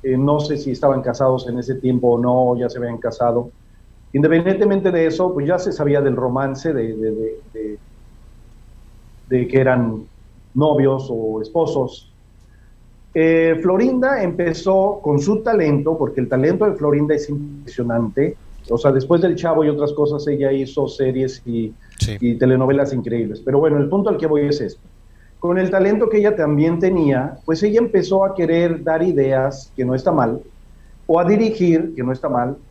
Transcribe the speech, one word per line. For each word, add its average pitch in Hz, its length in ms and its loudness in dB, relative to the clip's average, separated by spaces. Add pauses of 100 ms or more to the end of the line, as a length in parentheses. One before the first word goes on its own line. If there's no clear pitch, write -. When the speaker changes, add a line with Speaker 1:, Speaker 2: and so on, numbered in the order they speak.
Speaker 1:
eh, 131 140 0
no 147 220 2
sé 147 180 -4
si 143 140 -6
estaban 131 300 0
casados 127 460 0
en 120 100 -4
ese 123 180 -4
tiempo 127 340 0
o 120 100 4
no, 123 400 2
ya 120 100 -2
se 127 80 -12
habían 120 220 -8
casado. 120 500 -2 (640)
Independientemente 190 760 2
de 165 160 2
eso, 180 260 -2
pues 147 140 -4
ya 180 100 0
se 180 140 -4
sabía 143 300 0
del 135 140 0
romance 131 580 -4
de, 113 220 -4
de, 110 160 -4
de, 110 280 -6 (140)
de, 107 240 -10 (1500)
de 123 180 0
que 135 120 2
eran 120 440 0 (500)
novios 135 560 2
o 110 320 -4
esposos. 143 680 -4 (1080)
Eh, 165 480 4
Florinda 247 640 2
empezó 180 800 0
con 147 180 2
su 208 220 0
talento, 156 560 2
porque 135 240 -2
el 123 80 -2
talento 160 360 2
de 202 80 2
Florinda 147 420 0
es 147 140 -4
impresionante. 139 1080 -4 (340)
O 117 80 0
sea, 139 140 2
después 135 300 2
del 175 140 2
Chavo 160 300 0
y 151 40 0
otras 147 240 -2
cosas, 147 340 -2
ella 135 240 0
hizo 135 360 -2
series 131 580 -4
y, 113 280 -4 (260)
Speaker 2:
Sí. 107 200 -2
Speaker 1:
y 120 160 0
telenovelas 131 580 2
increíbles. 113 480 -4
Pero 135 180 0
bueno, 151 180 4
el 143 120 2
punto 196 200 0
al 175 80 0
que 160 100 -2
voy 147 200 2
es 139 140 -2
esto. 101 200 -8 (580)
Con 175 180 0
el 185 140 0
talento 202 380 2
que 214 100 2
ella 208 160 4
también 160 440 2
tenía, 151 680 0
pues 165 180 -2
ella 208 160 4
empezó 190 460 2
a 190 100 -2
querer 165 480 0
dar 160 200 0
ideas, 139 720 0
que 131 100 -2
no 127 100 0
está 131 160 0
mal, 127 280 2 (680)
o 165 120 4
a 175 60 2
dirigir, 180 720 2
que 131 80 -6
no 127 80 -2
está 131 180 -6
mal, 127 260 -2 (160)